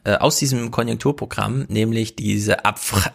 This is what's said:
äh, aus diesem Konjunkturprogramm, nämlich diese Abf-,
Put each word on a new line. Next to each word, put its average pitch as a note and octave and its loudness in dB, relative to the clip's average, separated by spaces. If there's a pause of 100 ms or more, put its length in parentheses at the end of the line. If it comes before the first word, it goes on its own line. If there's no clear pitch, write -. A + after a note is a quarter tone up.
äh, G#2 2
aus C#3 4
diesem B2 0
Konjunkturprogramm, A#2 -2
nämlich A2+ 0
diese G#2 0
Abf-, G#2 0